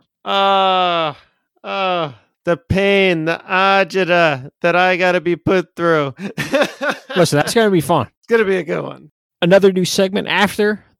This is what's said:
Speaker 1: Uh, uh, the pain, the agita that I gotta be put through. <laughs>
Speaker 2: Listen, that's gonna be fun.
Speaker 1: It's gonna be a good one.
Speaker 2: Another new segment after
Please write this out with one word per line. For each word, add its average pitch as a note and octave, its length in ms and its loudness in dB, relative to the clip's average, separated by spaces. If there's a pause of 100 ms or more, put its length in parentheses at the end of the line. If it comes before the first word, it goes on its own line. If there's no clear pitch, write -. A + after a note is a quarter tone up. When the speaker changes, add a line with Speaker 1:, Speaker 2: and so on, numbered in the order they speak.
(240)
Speaker 1:
Uh, F#3+ 920 0 (500)
uh, F#3 480 -4 (320)
the E3+ 120 -2
pain, F#3+ 680 0
the E3 240 -2
agita F3+ 1040 0 (100)
that E3+ 160 0
I F#3 200 2
gotta F3+ 240 0
be E3+ 140 -2
put F3+ 420 -2
through. D#3 420 0
<laughs> - 960 -4
Speaker 2:
Listen, D#3 220 2
that's - 160 -2
gonna A3 160 4
be F3+ 100 2
fun. C#3+ 260 -2 (120)
Speaker 1:
It's - 100 -20
gonna A3+ 160 2
be F#3+ 120 -2
a F3 60 -4
good D#3+ 200 -6
one. C#3 280 -16 (320)
Speaker 2:
Another F#3+ 300 6
new F#3 120 0
segment F#3+ 440 -2
after G3+ 560 -2 (160)